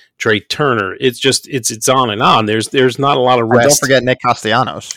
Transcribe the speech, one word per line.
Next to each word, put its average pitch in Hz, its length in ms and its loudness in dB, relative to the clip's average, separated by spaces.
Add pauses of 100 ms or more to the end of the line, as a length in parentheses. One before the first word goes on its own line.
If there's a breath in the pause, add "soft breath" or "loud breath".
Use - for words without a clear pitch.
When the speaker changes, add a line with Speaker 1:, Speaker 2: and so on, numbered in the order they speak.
(200 soft breath)
Speaker 1:
Trey 107 200 0
Turner, 107 600 -2
it's 127 180 -2
just, - 300 -2
it's, 123 240 -6
it's 113 180 -4
on 127 220 2
and 104 100 -4
on. 139 240 2
There's, 107 220 -2
there's 127 320 0
not 139 180 2
a - 20 0
lot 127 200 2
of 117 60 0
Speaker 2:
And 113 80 -2
don't 120 100 4
Speaker 1:
rest. 143 160 4
Speaker 2:
forget 131 240 0
Nick 127 180 0
Castellanos. 110 760 -2